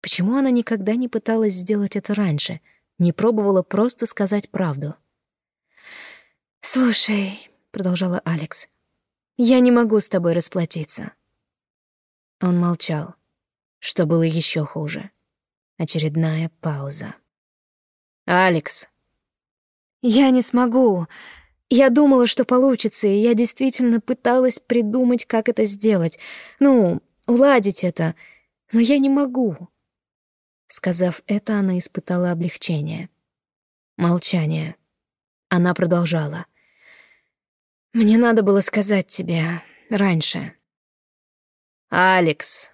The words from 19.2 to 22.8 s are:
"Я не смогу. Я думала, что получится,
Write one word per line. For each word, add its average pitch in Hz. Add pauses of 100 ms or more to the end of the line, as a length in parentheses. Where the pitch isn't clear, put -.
"Я 262
не 254
смогу. 233 (680)
Я 262
думала, 262
что 240
получится, 254